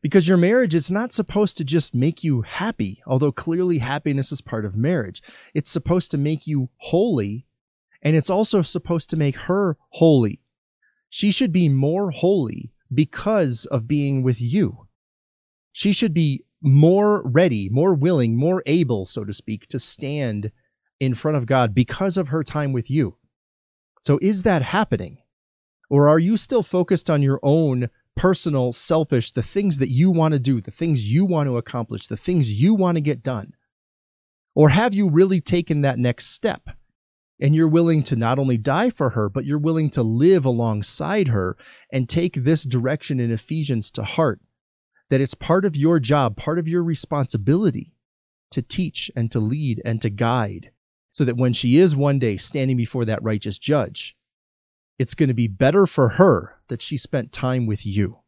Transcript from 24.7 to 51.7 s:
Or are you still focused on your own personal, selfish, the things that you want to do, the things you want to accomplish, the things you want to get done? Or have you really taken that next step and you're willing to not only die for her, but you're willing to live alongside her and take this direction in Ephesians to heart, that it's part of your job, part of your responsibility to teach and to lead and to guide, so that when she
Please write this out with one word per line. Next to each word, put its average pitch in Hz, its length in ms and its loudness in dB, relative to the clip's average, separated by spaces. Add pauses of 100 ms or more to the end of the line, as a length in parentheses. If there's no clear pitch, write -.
Or 143 180 6
are 156 80 6
you 185 200 2
still 233 260 0
focused 180 440 0
on 151 140 2
your 135 220 2
own 139 440 2 (300)
personal, 143 560 0
selfish, 151 580 0
the - 100 -4
things 196 360 -2
that 131 120 0
you 147 220 4
want 160 220 2
to 143 60 0
do, 127 200 0
the - 100 -10
things 135 400 -2
you 160 160 2
want 160 220 0
to 123 100 -2
accomplish, 117 500 -8
the 113 100 -8
things 123 440 0
you 202 140 4
want 180 220 0
to 156 40 -2
get 143 220 -4
done? 117 300 -8 (1000)
Or 151 140 6
have 202 260 2
you 196 160 2
really 180 300 4
taken 165 420 0
that 135 160 0
next 120 300 -2
step - 420 -4 (720)
and 143 160 2
you're 160 140 4
willing 160 340 4
to 135 140 -2
not 117 200 0
only 131 200 0
die 147 320 0
for 139 220 -2
her, 104 180 -2
but 101 160 -6
you're 143 120 -2
willing 156 340 0
to 131 120 -2
live 139 400 4
alongside 127 840 -2
her 95 280 -2 (320)
and 131 180 -2
take 170 280 -2
this 147 300 0
direction 127 560 -2
in 117 100 -2
Ephesians 135 600 -4
to 110 120 -8
heart, 127 380 -2 (680)
that 135 120 2
it's 135 120 -2
part 185 300 0
of 170 140 -2
your 160 200 2
job, 127 380 0
part 165 240 -4
of 160 80 -6
your 175 160 -2
responsibility 147 1120 -2 (580)
to 135 100 -4
teach - 540 -6
and 113 160 -2
to 120 80 -2
lead 120 460 -2
and 113 160 -4
to 113 80 -2
guide, 104 600 -2 (400)
so - 120 -2
that 120 140 0
when 123 160 2
she 123 240 2